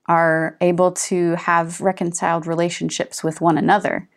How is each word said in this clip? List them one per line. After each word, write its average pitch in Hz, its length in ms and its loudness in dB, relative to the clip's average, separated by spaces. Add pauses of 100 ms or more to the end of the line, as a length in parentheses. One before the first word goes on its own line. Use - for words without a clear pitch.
are 160 540 2
able 180 320 2
to 175 420 0
have 170 460 -2
reconciled 175 640 -2
relationships 165 760 -4
with 160 180 -2
one 160 160 2
another. - 600 0